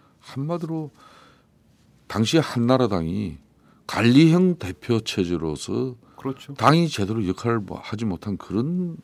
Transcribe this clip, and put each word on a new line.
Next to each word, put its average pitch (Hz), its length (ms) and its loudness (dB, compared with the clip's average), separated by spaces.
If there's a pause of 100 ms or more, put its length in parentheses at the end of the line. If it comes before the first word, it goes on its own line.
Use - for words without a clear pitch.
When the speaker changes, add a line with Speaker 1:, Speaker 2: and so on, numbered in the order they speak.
(200)
Speaker 1:
한마디로 160 720 -8 (1160)
당시 113 300 0
한나라당이 104 1000 0 (500)
관리형 160 720 6
대표 110 420 -4
체제로서 95 960 -4 (200)
Speaker 2:
그렇죠. 135 380 -12
Speaker 1:
당이 156 360 4
제대로 104 380 -2
역할을 113 320 -2
뭐 - 220 -10
하지 110 240 -8
못한 98 320 -6
그런 160 680 -4